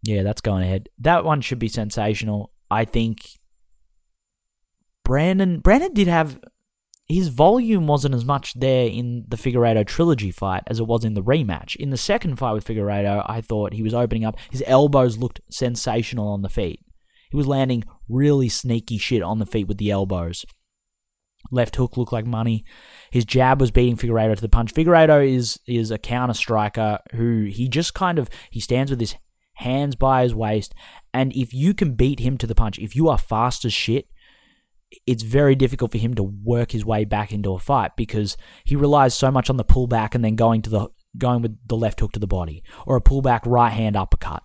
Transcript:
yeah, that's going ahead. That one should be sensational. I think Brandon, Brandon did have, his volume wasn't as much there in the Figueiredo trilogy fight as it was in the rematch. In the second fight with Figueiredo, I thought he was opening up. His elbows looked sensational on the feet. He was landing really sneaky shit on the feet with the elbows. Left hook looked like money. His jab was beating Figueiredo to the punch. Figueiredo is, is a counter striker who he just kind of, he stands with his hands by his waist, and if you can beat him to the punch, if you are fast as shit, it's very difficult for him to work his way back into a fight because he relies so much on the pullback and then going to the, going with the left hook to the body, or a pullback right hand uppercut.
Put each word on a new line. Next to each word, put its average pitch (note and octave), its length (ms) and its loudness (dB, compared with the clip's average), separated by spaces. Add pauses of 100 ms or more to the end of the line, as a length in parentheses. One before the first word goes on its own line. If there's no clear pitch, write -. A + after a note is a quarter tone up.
yeah, G#2 200 0
that's G2+ 180 -4
going F#2+ 220 -2
ahead. F#2 260 -4 (100)
That D#3+ 260 2
one D3+ 180 0
should B2 160 -6
be A2+ 100 -4
sensational. G#2 840 -4 (180)
I A2 160 0
think A2+ 420 -4 (1800)
Brandon, F3 540 2
Brandon D4+ 340 4
did G#3 160 2
have, D#3+ 320 0 (680)
his F3 220 0
volume F#3+ 580 4
wasn't C#3 280 2
as A#2+ 100 -2
much C#3 300 -4
there B2+ 320 2
in A#2+ 420 -6
the A#2+ 80 -6
Figueiredo A#2 500 2
trilogy C#3 440 0
fight F#2+ 380 -6
as A2 120 -6
it A2+ 60 -2
was A2+ 180 0
in A2 80 -2
the G2+ 100 -4
rematch. A2+ 540 -2
In C#3 140 -6
the C3 80 -4
second F#3 380 -2
fight A#2+ 160 -2
with G#2+ 120 -4
Figueiredo, G2+ 640 -2
I A2+ 140 -4
thought G#2+ 320 -4
he A2 80 -6
was G#2+ 100 -2
opening A#2 320 0
up. A2 140 -6 (120)
His C3 160 -6
elbows C3 520 4
looked A#2 320 -6
sensational A#2 800 -4
on G2+ 120 -4
the G2 80 -6
feet. F2 320 -4 (500)
He - 60 -4
was C#3+ 120 0
landing C3 360 0 (240)
really C3+ 400 4
sneaky A#2 480 -4
shit G#2 260 -2
on G2+ 160 -4
the A2 60 -2
feet G2 240 -4
with G2+ 80 -4
the G2+ 140 -2
elbows. F#2+ 560 -4 (1040)
Left B2 240 0
hook B2 200 -2
looked B2 160 -4
like A2+ 140 -4
money. A2+ 380 -2 (460)
His B2 140 2
jab C3 360 4
was B2+ 100 4
beating B2 260 2
Figueiredo A2 380 0
to G2+ 60 -8
the A2+ 100 -6
punch. A#2 240 4
Figueiredo D#3 520 6
is, B2+ 400 -2
is A#2 240 -2
a A2 60 -6
counter B2 380 -4
striker G#2+ 640 -2 (140)
who A#2 320 0
he G#2 240 -4
just D3 260 -2
kind F3+ 240 -2
of, B2 100 -4 (220)
he A#2 100 -8
stands C3 300 0
with B2+ 100 -2
his A2 140 -4 (400)
hands C3+ 400 -4
by C3 300 2
his A#2+ 100 0
waist, G#2+ 400 -4 (400)
and C3 200 -2
if B2+ 200 -4
you D#3 200 0
can D#3 200 0
beat C3 240 0
him C3+ 200 -2
to B2 80 -4
the A2 100 0
punch, G#2+ 220 2
if G#2 160 -10
you D#3 140 4
are C3+ 80 4
fast A#2 480 -2
as A2+ 80 -2
shit, - 360 -2 (1000)
it's A#2 160 -2
very C3+ 320 4
difficult C3 380 0
for A#2 60 -2
him A#2 160 0
to G#2+ 80 -2
work G#2 500 -2
his G#2+ 120 -4
way G#2+ 200 0
back G#2 280 -4
into G2+ 200 -4
a F#2 60 -4
fight B2 380 -2
because G#2+ 400 -4 (280)
he C#3+ 120 2
relies C#3+ 380 4
so C3 160 2
much C3 180 0
on C3 80 2
the B2+ 80 -2
pullback A#2 500 4
and A#2+ 100 0
then A2 100 2
going A2+ 280 2
to G#2+ 80 -6
the, G#2 180 -2 (280)
going B2 240 0
with A2+ 160 -4 (100)
the A2+ 100 -4
left A2 240 -2
hook G#2+ 120 0
to G#2 80 -6
the G#2 60 -4
body, F2 360 -4 (220)
or C3+ 120 2
a A#2+ 40 2
pullback C3 460 6
right A#2+ 260 4
hand A2 240 0
uppercut. - 480 -2